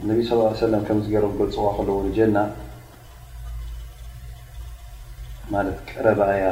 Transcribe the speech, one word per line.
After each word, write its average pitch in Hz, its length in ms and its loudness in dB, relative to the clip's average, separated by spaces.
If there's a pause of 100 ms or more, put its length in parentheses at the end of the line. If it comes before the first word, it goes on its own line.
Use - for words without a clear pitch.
ነቢ 110 100 4 (100)
ስ - 20 0 (320)
ሰለም 110 240 4
ከምዚ 107 260 2
ገይሮም 104 220 2
ክገልፅዋ 104 320 0 (100)
ከለዉ 101 200 0 (100)
ንጀና 104 320 4 (3250)
ማለት 98 260 0 (100)
ቀረባ 107 320 4 (160)
እያ 95 160 2